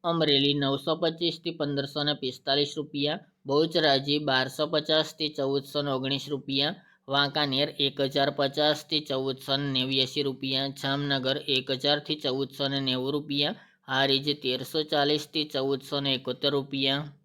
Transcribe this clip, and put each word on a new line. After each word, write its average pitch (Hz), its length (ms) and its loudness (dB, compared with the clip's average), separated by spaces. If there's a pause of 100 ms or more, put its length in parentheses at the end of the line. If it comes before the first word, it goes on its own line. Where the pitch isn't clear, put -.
(100)
અમરેલી 143 520 4
નવસો 139 380 0
પચીસથી 165 580 -2
પંદરસો 143 460 -2
ને 147 160 0
પિસ્તાલીસ 135 580 0
રૂપિયા, 147 440 -4 (240)
બહુચરાજી 147 800 4
બારસો 131 440 0
પચાસથી 156 640 0
ચૌદસો 139 460 0
ને 143 140 -2
ઓગણીસ 135 360 -2
રૂપિયા, 139 440 -2 (360)
વાંકાનેર 143 560 2 (180)
એક 139 120 -2 (160)
હજાર 139 240 4
પચાસથી 147 720 0
ચૌદસો 135 480 -2
ને 143 200 -2
નેવ્યાસી 131 520 0
રૂપિયા, 135 520 -4
જામનગર 139 560 0 (200)
એક 135 120 -2 (140)
હજારથી 147 420 0
ચૌદસો 135 440 -2
ને 139 120 -2
નેવું 131 360 0
રૂપિયા, 143 420 -2 (320)
હારીજ 135 380 2 (140)
તેરસો 131 360 -2 (140)
ચાલીસથી 151 600 0
ચૌદસો 135 480 -2
ને 139 180 0
એકોતેર 131 380 -2
રૂપિયા 139 480 0 (200)